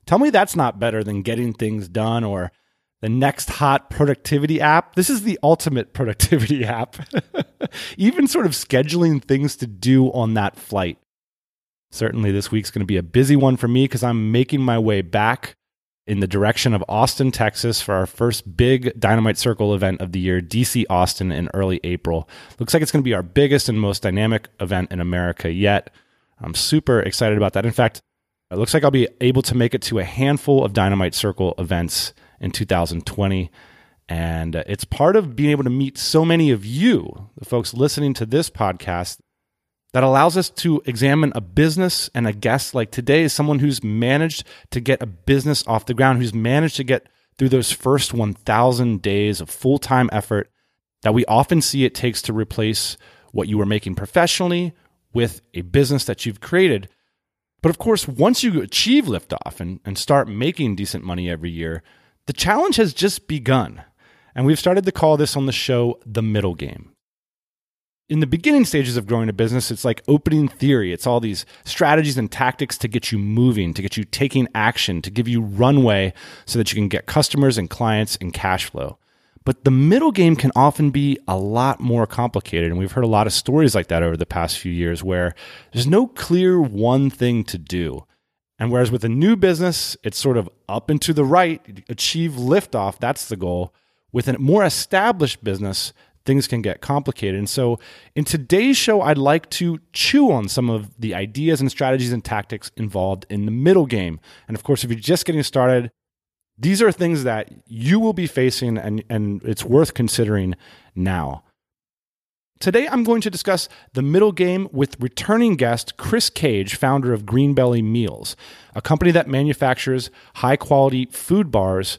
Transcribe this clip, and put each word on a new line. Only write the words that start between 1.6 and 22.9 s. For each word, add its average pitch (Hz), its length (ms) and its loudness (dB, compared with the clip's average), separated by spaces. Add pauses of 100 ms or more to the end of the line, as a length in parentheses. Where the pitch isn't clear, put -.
done 113 380 -2
or 95 260 -4 (480)
the 110 80 -6
next 131 420 0
hot 139 400 0
productivity 147 720 0
app. 156 360 2
This 185 140 0
is 233 140 -2
the 202 180 -2
ultimate 147 520 0
productivity 120 720 0
<laughs> - 0 -
app. 113 320 -6 (520)
<laughs> - 480 -12
Even 269 300 4
sort 311 180 0
of 165 60 2
scheduling 151 720 0
things 139 340 0
to 123 100 -8
do 127 440 4
on 113 220 -2
that 101 240 -2
flight. 92 400 -4 (960)
Certainly 113 420 -2
this 98 180 -4
week's 107 180 -2
gonna 107 140 -4
be 95 140 -2
a 87 60 -2
busy 131 340 4
one 135 180 4
for 120 140 -2
me 127 180 4
'cause 113 160 -4
I'm 113 300 0
making 131 280 2
my 123 160 2
way 107 240 2
back 107 540 -2 (500)
in 101 160 -2
the 95 60 0
direction 104 460 0
of 98 160 0
Austin, 131 420 0
Texas 113 500 -2
for 104 120 -4
our 92 140 0
first 110 500 -4
big 123 420 2
Dynamite 110 380 2
Circle 104 380 0
event 95 260 0
of 92 100 -8
the 95 80 -4
year, 92 220 0
D 107 220 -2
C 113 260 0
Austin 90 420 0
in 82 220 -4
early 95 300 -2
April. 82 440 -4 (320)
Looks 120 140 -4
like 160 80 4
it's 156 100 -2